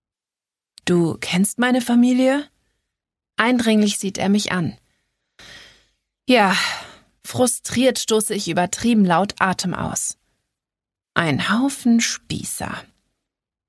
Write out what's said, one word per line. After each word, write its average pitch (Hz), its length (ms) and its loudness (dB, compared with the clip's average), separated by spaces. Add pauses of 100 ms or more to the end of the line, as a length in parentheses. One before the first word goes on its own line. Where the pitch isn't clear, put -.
(840)
"Du 170 360 0
kennst - 400 -2
meine 247 200 2
Familie?" 254 720 2 (840)
Eindringlich 220 640 2
sieht 196 180 -6
er 185 100 -2
mich 202 220 0
an. 170 260 -4 (1500)
Ja, 208 280 4 (680)
frustriert - 800 0
stoße 220 340 -2
ich 202 140 -6
übertrieben 196 560 2
laut 180 340 2
Atem 185 360 0
aus. - 440 -8 (960)
Ein 160 360 -2
Haufen 240 500 0
Spießer. - 720 -8 (960)